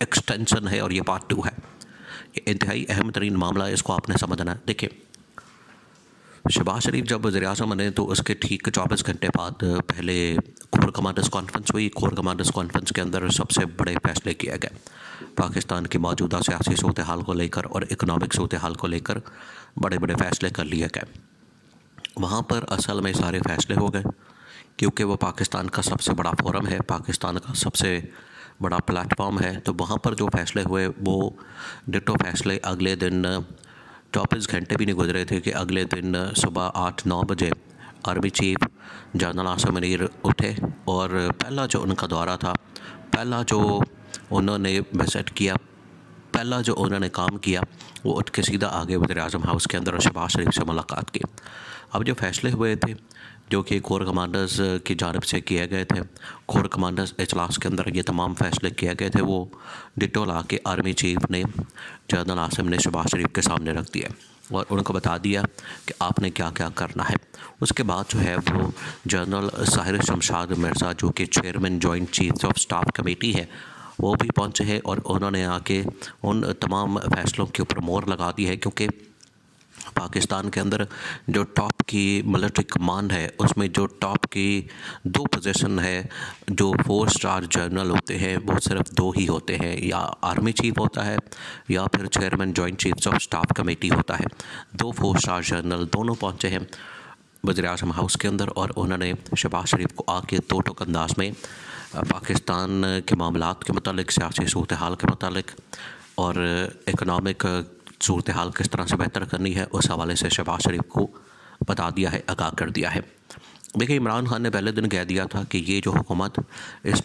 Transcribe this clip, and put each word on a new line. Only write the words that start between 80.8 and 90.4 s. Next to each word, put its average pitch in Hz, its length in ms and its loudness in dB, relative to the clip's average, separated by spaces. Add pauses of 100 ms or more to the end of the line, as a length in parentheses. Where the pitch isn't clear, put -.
जो 101 140 4 (120)
top - 340 2
की 101 360 2
मिलिट्री 101 400 2
command 92 460 0
है, 82 160 0 (120)
उसमें 101 320 4
जो 101 140 2 (160)
top 98 260 0
की 98 400 0 (400)
दो 131 180 0
position 139 540 0
है, 92 300 0 (420)
जो 95 260 4
four 104 320 4
star 92 380 0
general 90 420 0
होते 92 280 2
हैं, 92 220 0
वो 95 200 0
सिर्फ 92 340 0
दो 92 180 4
ही 95 140 2
होते 82 300 0
हैं, 85 260 0
या 90 160 0
आर्मी 90 560 0